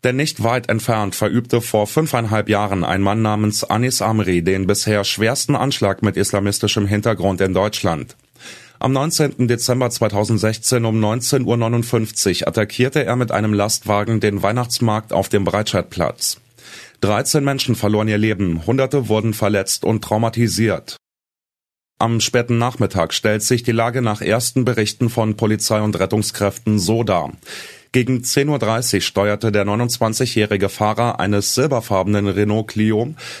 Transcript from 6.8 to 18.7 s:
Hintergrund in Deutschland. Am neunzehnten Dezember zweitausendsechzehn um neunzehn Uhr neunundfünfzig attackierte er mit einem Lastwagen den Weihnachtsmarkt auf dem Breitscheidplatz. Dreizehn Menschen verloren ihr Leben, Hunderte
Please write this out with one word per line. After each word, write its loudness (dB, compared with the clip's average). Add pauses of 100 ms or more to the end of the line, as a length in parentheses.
Hintergrund 0
in 2
Deutschland. -2 (600)
Am 0
neunzehnten 0
Dezember 0
zweitausendsechzehn 0
um 2
neunzehn 0
Uhr 2
neunundfünfzig 0
attackierte 0
er 0
mit -2
einem 0
Lastwagen 0
den 0
Weihnachtsmarkt 0
auf 0
dem 2
Breitscheidplatz. -2 (640)
Dreizehn 2
Menschen 0
verloren 0
ihr 0
Leben, 0
Hunderte 0